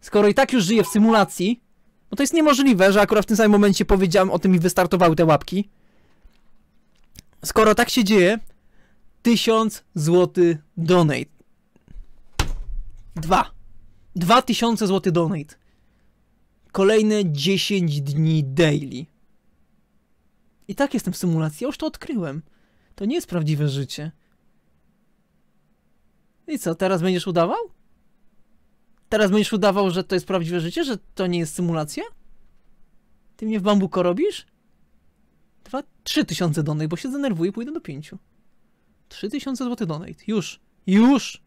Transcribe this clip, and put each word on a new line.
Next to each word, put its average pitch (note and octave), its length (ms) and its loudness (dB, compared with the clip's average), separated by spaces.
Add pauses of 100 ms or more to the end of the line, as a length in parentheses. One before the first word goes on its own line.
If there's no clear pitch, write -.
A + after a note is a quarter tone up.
Skoro G#3 260 2
i G#3 60 4
tak - 200 2
już A#3+ 100 2
żyję G3+ 200 2
w - 40 0
symulacji, G#3+ 720 2 (500)
no - 40 -12
to C#4+ 80 -2
jest - 100 -4
niemożliwe, C4+ 600 4
że G#3 80 4
akurat G#3 220 2
w - 40 -6
tym A3 100 0
samym G#3+ 140 4
momencie G#3 340 4
powiedziałem F#3+ 460 2
o F3 80 -2
tym F#3 160 2
i F3 40 4
wystartowały F3 560 2
te E3 100 4
łapki. D#3+ 440 0 (1800)
Skoro G#3+ 300 4
tak A#3+ 140 0
się B3 140 2
dzieje, G3 360 4 (840)
tysiąc A3+ 600 0 (120)
złotych E3+ 600 2 (200)
donate. D#3+ 480 2 (1900)
Dwa. E3 360 -2 (640)
Dwa G3 260 4
tysiące A3+ 460 -2
złotych F#3+ 260 0
donate. E3 420 -2 (1160)
Kolejne G#3 600 2
dziesięć E3 680 -2
dni D#3 420 0
daily. C#3+ 640 -2 (1600)
I G3 80 -10
tak C#4 180 -2
jestem F#3+ 200 -4
w - 40 -10
symulacji, D#3+ 460 -2
ja B3 40 -6
już D4 100 -8
to - 80 -8
odkryłem. F3 560 -8 (540)
To G3 100 -8
nie B3 100 -2
jest F4 120 -6
prawdziwe D3+ 420 -2
życie. C#3 420 -8 (2250)
I D4+ 120 -6
co, - 160 -6
teraz F#3 260 -2
będziesz F3+ 260 -2
udawał? E3+ 300 0 (1500)
Teraz G#3+ 220 2
będziesz G#3+ 220 2
udawał, G3 380 2
że F3 120 -4
to - 120 -4
jest F3+ 120 -2
prawdziwe F3 320 -4
życie, F3 240 -4
że B3+ 140 -6 (180)
to F#3 120 -4
nie F3 120 -2
jest E3 160 -6
symulacja? E3+ 480 -4 (1300)
Ty A3 80 -10
mnie A3 140 -2
w F3+ 40 -6
bambuko F#3+ 400 0
robisz? G#3+ 420 -2 (1160)
Dwa, C#4 200 -10 (200)
trzy - 220 -2
tysiące D#3+ 380 -2
donate, D3+ 240 -4
bo E3 100 -6
się C4+ 120 -10
zdenerwuję A#3+ 400 -4
i G3+ 40 -10
pójdę A#3+ 180 -12
do E4+ 100 -10
pięciu. D3+ 360 -18 (920)
Trzy - 200 -10
tysiące C4 340 -8
złotych A#3+ 240 -6
donate. D#3 260 -10 (140)
Już. G#3 320 -4 (280)
Już! A3+ 600 4